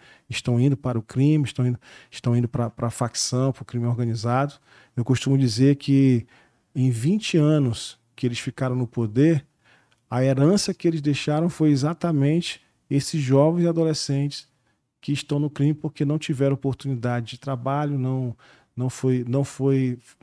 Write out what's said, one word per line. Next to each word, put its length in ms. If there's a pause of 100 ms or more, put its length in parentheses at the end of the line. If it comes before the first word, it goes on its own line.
(280)
estão 320
indo 160
para 220
o 40
crime, 420
estão 220
indo, 140 (300)
estão 260
indo 120
pra, 220
pra 200
facção, 640
pro 120
crime 220
organizado. 680 (400)
Eu 100
costumo 320
dizer 400
que 500 (480)
em 160
vinte 460
anos 600 (160)
que 120
eles 120
ficaram 380
no 100
poder, 580 (640)
a 120
herança 520
que 120
eles 140
deixaram 480
foi 220
exatamente 920 (300)
esses 280
jovens 460
e 40
adolescentes 800 (540)
que 100
estão 280
no 100
crime 240
porque 320
não 140
tiveram 340
oportunidade 800
de 100
trabalho, 580
não, 380 (400)
não 140
foi, 360
não 160
foi, 560 (240)